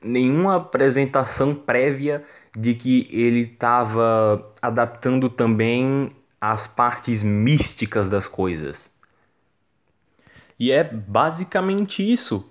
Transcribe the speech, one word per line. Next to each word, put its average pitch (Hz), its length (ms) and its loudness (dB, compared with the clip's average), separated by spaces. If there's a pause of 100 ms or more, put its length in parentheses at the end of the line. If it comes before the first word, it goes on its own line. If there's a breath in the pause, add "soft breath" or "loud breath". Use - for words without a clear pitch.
nenhuma 131 500 2
apresentação 135 1000 0
prévia 143 680 -2 (340 loud breath)
de 113 160 0
que 123 380 0
ele 120 340 2
tava 113 1160 0
adaptando 123 680 0
também 120 840 0 (280)
as 107 280 -4
partes 120 560 -2
místicas 107 840 0
das 98 200 -2
coisas. 80 680 -6 (1700 soft breath)
E 120 100 0
é 143 140 4
basicamente 165 1160 -2
isso. 196 500 -2